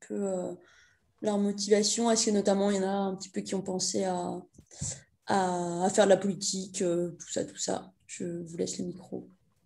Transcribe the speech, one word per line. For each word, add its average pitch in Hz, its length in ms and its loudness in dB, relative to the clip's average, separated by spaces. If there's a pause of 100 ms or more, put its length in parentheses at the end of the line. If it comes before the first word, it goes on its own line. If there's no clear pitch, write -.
peu, - 80 -10
euh, 185 380 -4 (680)
leur 208 160 0
motivation ? 202 760 2
Est-ce 220 140 4
que 220 60 2
notamment, 202 380 4
il 202 80 2
y - 20 0
en 190 80 0
a 196 40 0
un 196 240 -2
petit - 140 -14
peu - 100 -6
qui 202 160 -4
ont 190 60 -2
pensé 190 420 -2
à, 180 380 -4 (880)
à, 180 580 0
à 202 40 4
faire 208 140 6
de 196 60 6
la 190 80 10
politique, 190 640 -4
euh, 175 300 0
tout - 180 -16
ça, - 160 -4
tout - 120 -16
ça ? - 360 -6 (140)
Je - 180 -10 (200)
vous 165 120 -12
laisse 180 200 -4
le 185 60 -4
micro. 180 460 -10 (360)